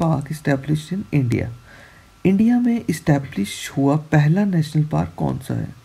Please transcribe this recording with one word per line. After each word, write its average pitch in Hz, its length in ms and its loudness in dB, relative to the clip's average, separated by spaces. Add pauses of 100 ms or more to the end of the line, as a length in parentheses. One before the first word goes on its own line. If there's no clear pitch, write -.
park 160 300 0
established 151 640 -2
in 156 300 -2
India?" 117 240 0 (800)
इंडिया 220 340 4
में 233 300 0
इस्टेब्लिश 156 880 -2
हुआ 139 180 4
पहला 156 500 2
नेशनल 156 400 0
पार्क 151 320 -4
कौन 139 220 -2
सा - 140 -8
है? - 320 -6